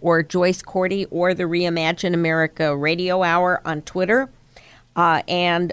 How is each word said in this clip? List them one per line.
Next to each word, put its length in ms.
or 220
Joyce 400
Cordy 440
or 280
the 100
Reimagine 680
America 600
Radio 480
Hour 440
on 160
Twitter. 480
Uh, 300
and 460